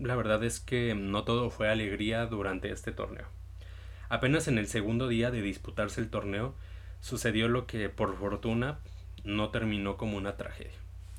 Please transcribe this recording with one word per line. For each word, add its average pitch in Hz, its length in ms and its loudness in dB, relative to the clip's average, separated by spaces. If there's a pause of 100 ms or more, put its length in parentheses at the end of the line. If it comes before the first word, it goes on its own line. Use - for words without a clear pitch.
la 123 160 0
verdad 107 260 4
es 117 160 0
que 120 340 2
no 101 300 0
todo 117 260 2
fue 107 200 2
alegría 110 560 2
durante 98 440 -2
este - 220 -4
torneo. - 360 -6 (840)
Apenas 135 400 4
en 120 80 6
el 104 100 4
segundo 113 400 2
día 117 240 4
de 117 100 0
disputarse 101 600 -2
el 113 80 -2
torneo 104 440 -2 (460)
sucedió 113 480 2
lo 120 180 4
que, 107 220 -2
por 98 300 0
fortuna, 113 640 0 (440)
no 107 280 0
terminó 104 440 2
como 107 220 -2
una 98 180 -2
tragedia. - 420 -10 (420)